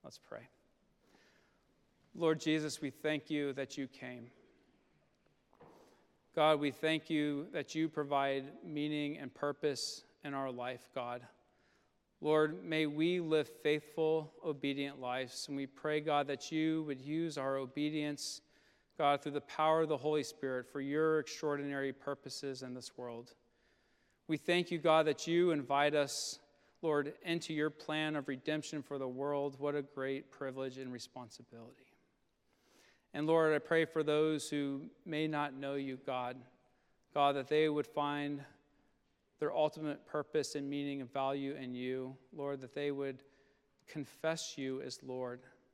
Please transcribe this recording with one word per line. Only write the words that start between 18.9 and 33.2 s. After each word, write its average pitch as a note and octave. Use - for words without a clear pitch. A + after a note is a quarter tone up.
God, C#3+
through D3
the C#3+
power D#3+
of D#3
the D3+
Holy D3+
Spirit B2+
for -
your D#3
extraordinary C#3+
purposes C3+
in B2+
this B2+
world. A#2+
We D#3
thank F3
you, E3+
God, D#3+
that D3
you E3+
invite C#3+
us, -
Lord, D3
into E3+
your D3+
plan D#3
of C#3
redemption D3
for C#3+
the C3+
world. C#3
What C#3+
a D3
great C3+
privilege C3
and C3
responsibility. A#2+
And D3